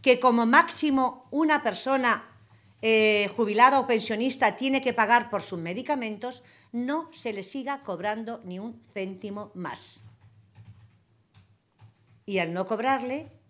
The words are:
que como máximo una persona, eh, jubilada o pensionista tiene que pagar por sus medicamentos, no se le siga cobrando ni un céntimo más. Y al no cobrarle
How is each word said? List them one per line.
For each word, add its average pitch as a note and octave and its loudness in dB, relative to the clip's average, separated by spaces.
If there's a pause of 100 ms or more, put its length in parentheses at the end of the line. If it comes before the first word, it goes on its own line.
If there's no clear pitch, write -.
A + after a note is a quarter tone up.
que B3 6
como A#3 4
máximo C4+ 2
una D4+ 2
persona, B3 0 (580)
eh, G#3+ 4
jubilada A#3+ 6
o - -4
pensionista A3+ 0
tiene C4+ -2
que B3+ -2
pagar A#3 2
por - -4
sus F3+ -10
medicamentos, A#3 -6 (300)
no C#4+ -6
se A3+ -10
le G3 -8
siga C#4 -8
cobrando G#3+ -6
ni F3+ -10
un A3+ -14 (100)
céntimo G3 -10
más. - -12 (2250)
Y F#3+ -2
al E3+ -2
no F#3 -4
cobrarle B3+ -4 (200)